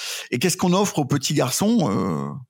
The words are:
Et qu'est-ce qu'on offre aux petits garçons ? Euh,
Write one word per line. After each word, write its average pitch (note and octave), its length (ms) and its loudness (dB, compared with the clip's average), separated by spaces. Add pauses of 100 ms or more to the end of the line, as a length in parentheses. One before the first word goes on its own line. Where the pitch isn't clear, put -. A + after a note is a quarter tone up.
(320)
Et - 80 0
qu'est-ce F3 180 2
qu'on F3+ 160 2
offre G3 260 2
aux D3 60 2
petits C#3 280 -2
garçons ? D3 580 2
Euh, E2+ 380 -2 (200)